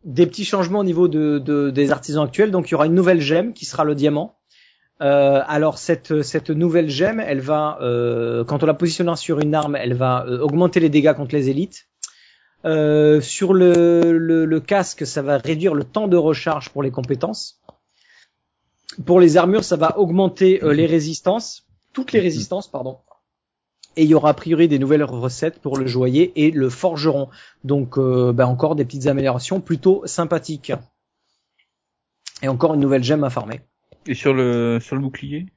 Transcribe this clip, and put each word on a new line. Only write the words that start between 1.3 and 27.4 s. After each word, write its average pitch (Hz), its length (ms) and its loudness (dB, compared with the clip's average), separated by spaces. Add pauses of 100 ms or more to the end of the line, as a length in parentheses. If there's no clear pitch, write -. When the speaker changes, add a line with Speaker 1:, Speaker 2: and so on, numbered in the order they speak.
Speaker 1:
de, 143 300 -2
des 139 220 0
artisans 147 340 -2
actuels. 202 260 0
Donc, 185 180 -2
il - 20 -2
y 165 40 0
aura 151 120 2
une 165 60 2
nouvelle 175 280 4
gemme 175 320 0
qui - 100 -18
sera - 220 -4
le 151 100 0
diamant. 147 400 -2 (640)
Euh, 139 460 4
alors, 151 300 0
cette, 156 440 -2
cette 147 280 -6
nouvelle 160 400 0
gemme, 190 300 -2
elle 135 220 -4
va, 151 400 -2
euh, 120 640 -2
quand 143 180 -4
on - 20 0
la 156 80 2
positionnera 170 440 -2
sur 151 240 -4
une 151 120 0
arme, 147 220 -2
elle 123 180 -4
va, 127 320 -2
euh, 123 140 -4
augmenter 170 400 0
les 165 80 2
dégâts 151 260 4
contre 135 220 -6
les 135 140 0
élites. 147 400 -6 (760)
Euh, 151 560 4
sur 185 340 0
le, 170 640 6
le, 165 280 2
le 156 160 0
casque, 185 440 -2
ça 143 160 -6
va 139 160 0
réduire 160 360 -2
le 143 100 -2
temps 208 240 -4
de 180 80 2
recharge 156 540 0
pour 143 120 -8
les 131 100 -4
compétences. 135 680 -8 (1400)
Pour 175 140 4
les 165 160 8
armures, 185 300 2
ça 180 100 -2
va 160 240 -2
augmenter, 185 640 2
euh, 156 100 2
les 156 120 2
résistances, 165 840 -2 (240)
toutes 262 220 -8
les 214 80 4
résistances, 180 500 -6
pardon. 127 280 -10 (1000)
Et 160 60 4
il 151 60 4
y 151 40 8
aura 151 160 4
a 143 40 4
priori 160 360 2
des 143 100 2
nouvelles 147 240 2
recettes 127 560 -6
pour 135 180 -6
le 131 100 -2
joaillier 127 500 0
et 156 140 2
le 135 180 0
forgeron. 143 580 -2 (380)